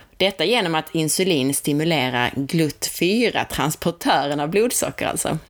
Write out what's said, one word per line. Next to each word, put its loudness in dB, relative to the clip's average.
Detta 0
genom 2
att -4
insulin 2
stimulerar 0
glut -2
fyra, 0
transportören 0
av -2
blodsocker 0
alltså. -2